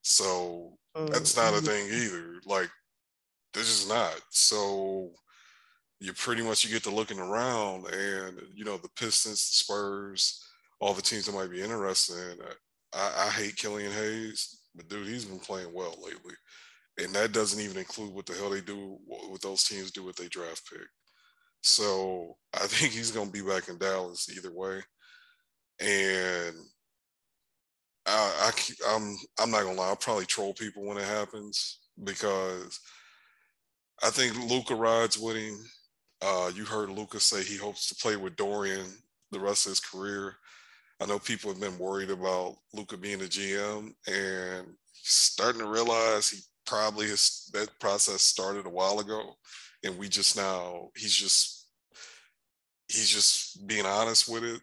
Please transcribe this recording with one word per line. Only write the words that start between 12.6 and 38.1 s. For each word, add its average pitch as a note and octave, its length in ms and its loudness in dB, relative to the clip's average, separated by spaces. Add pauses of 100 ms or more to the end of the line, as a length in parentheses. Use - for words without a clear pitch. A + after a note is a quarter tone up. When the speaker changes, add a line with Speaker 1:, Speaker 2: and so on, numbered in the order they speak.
Speaker 1:
I, G2 320 0
I G#2 40 0
hate G#2 260 -2
Killian G#2 360 -4
Hayes, G#2+ 680 -6 (120)
but E2 140 -20
dude, G2+ 180 -8
he's A#2 200 -8
been F#2+ 120 -12
playing F2+ 340 -8
well F2 300 -6
lately. F2+ 320 -14 (640)
And F2+ 160 -6
that G#2+ 180 2
doesn't G#2+ 280 2
even G2 180 -6
include G2+ 340 -8
what F#2+ 140 -12
the F2+ 80 -8
hell G2 160 -4
they G2 100 -2
do G2 460 -10
wh-, - 240 -12
what F#2+ 100 -12
those G2 240 0
teams F#2+ 260 -4
do G2 120 -12
with F#2 140 -10
their F2 120 -10
draft E2+ 420 -10
pick. - 160 -16 (760)
So F#2+ 720 2 (160)
I - 60 0
<laughs> G2+ 80 2
think A2+ 260 2
he's A2+ 200 -2
gonna G#2 180 -2
be G2+ 100 -8
back F#2+ 280 0
in F2 100 -10
Dallas F#2 500 -2
either F2+ 240 -12
way. F#2+ 300 -6 (1000)
And F#2 720 2 (1500)
I, G2 420 6
I - 20 6
ke-, - 260 -2 (100)
I'm, G#2+ 300 2 (220)
I'm A2+ 120 4
not G#2+ 120 4
gonna F#2+ 160 0
lie, F#2 100 2
I'll G2+ 80 2
probably G#2 300 0
troll G2 260 -2
people G#2 320 -8
when G2+ 140 -4
it G2+ 60 -2
happens, G#2 760 -4 (220)
because F#2+ 760 -2 (1200)
I A2 80 4
think B2 240 2 (160)
Luka B2+ 240 2
rides A2+ 440 4
with A2+ 180 -2
him. G#2+ 280 -8 (560)
Uh, F#2 340 2
you G#2 100 -8
heard G#2+ 260 -4
Luka G#2 300 -8
say G2 220 4
he G2 140 -4
hopes G2+ 320 -4
to - 80 -6
play A2 200 0